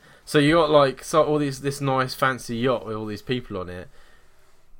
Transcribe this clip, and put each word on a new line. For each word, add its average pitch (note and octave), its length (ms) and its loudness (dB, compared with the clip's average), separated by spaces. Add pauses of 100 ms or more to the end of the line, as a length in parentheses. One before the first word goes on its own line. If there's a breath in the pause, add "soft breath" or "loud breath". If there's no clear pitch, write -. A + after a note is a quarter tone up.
(260 soft breath)
So - 120 0
you D3 180 4
got, D#3+ 140 4
like, C#3+ 340 4
so D#3 200 4
all D3 160 0
these, C3+ 220 -4
this C#3 200 -6
nice C3 320 0
fancy B2+ 440 -4
yacht A#2 280 0
with A2 100 -8
all G#2+ 120 -8
these G#2 160 -8
people A#2+ 340 -6
on F2+ 120 -8
it, F2+ 200 -14 (920 soft breath)